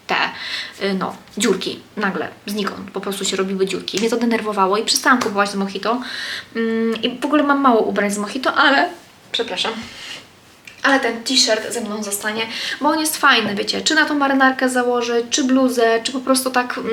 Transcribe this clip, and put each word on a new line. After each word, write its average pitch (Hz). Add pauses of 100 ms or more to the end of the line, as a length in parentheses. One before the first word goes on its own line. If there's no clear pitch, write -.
te, 180 (680)
y, 196
no, 180 (220)
dziurki 180 (160)
nagle, 180 (180)
znikąd, 190
po 196
prostu 196
się 190
robiły 190
dziurki. 180
Mnie 226
to 240
denerwowało 214
i 226
przestałam 254
kupować 202
te 196
Mojito. 202 (560)
Mm, 226
i 247
w -
ogóle 294
mam 277
mało 240
ubrań 202
z 208
Mojito, 254
ale, 285 (440)
przepraszam, 220 (1120)
ale 269
ten 233
t-shirt 226
ze 233
mną 214
zostanie, 214 (340)
bo 285
on 320
jest 311
fajny, 226
wiecie, 202
czy 196
na 311
tą 302
marynarkę 269
założyć, 240
czy 285
bluzę, 233
czy 262
po 262
prostu 262
tak, 247 (120)